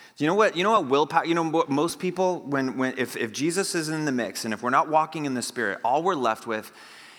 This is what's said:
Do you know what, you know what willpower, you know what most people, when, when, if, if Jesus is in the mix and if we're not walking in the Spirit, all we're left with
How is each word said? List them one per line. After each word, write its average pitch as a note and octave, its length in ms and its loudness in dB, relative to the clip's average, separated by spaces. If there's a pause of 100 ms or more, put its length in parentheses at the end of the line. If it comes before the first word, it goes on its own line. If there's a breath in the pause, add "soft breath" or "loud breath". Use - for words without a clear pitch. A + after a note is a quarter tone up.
(160 loud breath)
Do C#3 80 -2
you D3+ 40 4
know F3+ 60 4
what, G3+ 200 4
you E3+ 80 0
know G#3+ 100 4
what G3 140 4
willpower, D3 380 2
you E3 100 0
know E3 140 2
what D#3 220 0
most D3+ 280 0
people, F3+ 420 -2
when, C3+ 360 -2
when, C3 220 -2
if, - 180 -4
if G#2+ 160 -4
Jesus E3 420 -2
is D#3+ 140 -4
in D#3 160 -4
the C#3+ 80 -2
mix A#2 320 -4
and A2+ 80 -2
if G#2 100 -6
we're B2 80 -2
not D3 180 2
walking D#3 360 0
in C3+ 80 -4
the B2 100 -4
Spirit, G#2+ 400 -4
all C3+ 200 2
we're F#3 120 0
left A#2 320 -2
with A2 240 -4 (480 loud breath)